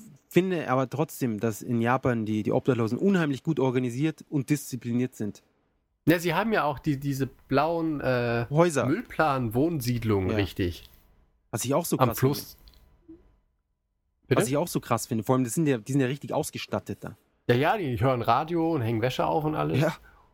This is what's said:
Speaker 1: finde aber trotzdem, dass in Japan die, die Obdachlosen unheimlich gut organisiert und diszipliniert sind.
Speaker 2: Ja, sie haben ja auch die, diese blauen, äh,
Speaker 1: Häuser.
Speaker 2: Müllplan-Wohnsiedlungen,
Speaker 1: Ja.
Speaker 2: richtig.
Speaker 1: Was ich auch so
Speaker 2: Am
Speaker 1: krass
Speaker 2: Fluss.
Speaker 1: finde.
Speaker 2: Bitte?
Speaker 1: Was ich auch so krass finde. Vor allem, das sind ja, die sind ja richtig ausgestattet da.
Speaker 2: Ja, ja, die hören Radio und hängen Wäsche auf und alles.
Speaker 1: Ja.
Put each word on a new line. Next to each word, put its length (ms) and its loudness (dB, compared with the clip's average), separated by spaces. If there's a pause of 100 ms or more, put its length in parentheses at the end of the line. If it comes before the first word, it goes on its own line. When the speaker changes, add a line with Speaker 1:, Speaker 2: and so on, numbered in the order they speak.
(300)
Speaker 1:
finde 400 0
aber 200 2
trotzdem, 500 -4
dass 220 -2
in 200 -2
Japan 440 0
die, 180 -2
die 80 -2
Obdachlosen 460 0
unheimlich 460 2
gut 160 0
organisiert 680 -2
und 200 -4
diszipliniert 680 -2
sind. 260 -8 (640)
Speaker 2:
Ja, 140 4
sie 140 -2
haben 200 0
ja 100 2
auch 160 -2
die, 180 -2
diese 300 -2
blauen, 720 0
äh, 500 0
Speaker 1:
Häuser. 360 4
Speaker 2:
Müllplan-Wohnsiedlungen, 1400 0
Speaker 1:
Ja. 80 0
Speaker 2:
richtig. 520 -4 (600)
Speaker 1:
Was 140 -4
ich 80 0
auch 120 2
so 140 -2
Speaker 2:
Am 100 6
Speaker 1:
krass 100 -4
Speaker 2:
Fluss. 200 2 (680)
Speaker 1:
finde. 140 -20 (1080)
Speaker 2:
Bitte? 140 2
Speaker 1:
Was 60 -2
ich 100 0
auch 100 -2
so 120 -6
krass 280 -2
finde. 160 -4
Vor 120 2
allem, 80 2
das 100 -4
sind 140 0
ja, 100 2
die 140 -8
sind 100 2
ja 60 0
richtig 260 -8
ausgestattet 680 -6
da. 140 -14 (320)
Speaker 2:
Ja, 80 4
ja, 220 2
die 220 -4
hören 220 2
Radio 520 2
und 80 0
hängen 200 0
Wäsche 240 0
auf 200 2
und 100 0
alles. 240 0
Speaker 1:
Ja. 160 2 (380)